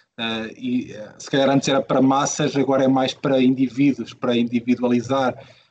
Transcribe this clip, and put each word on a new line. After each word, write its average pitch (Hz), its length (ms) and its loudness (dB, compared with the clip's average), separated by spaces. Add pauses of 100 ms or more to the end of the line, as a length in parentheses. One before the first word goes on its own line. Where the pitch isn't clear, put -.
(180)
Ah, 113 280 -6 (100)
e, 123 400 -4
ah, 104 220 -16
se - 120 -18
calhar 135 200 2
antes 135 180 2
era 135 140 2
para 135 180 0
massas, 135 560 0
agora 135 280 2
é 131 40 4
mais 131 260 2
para 135 280 0
indivíduos, 127 720 0
para 120 220 -2
individualizar. 120 1000 0 (360)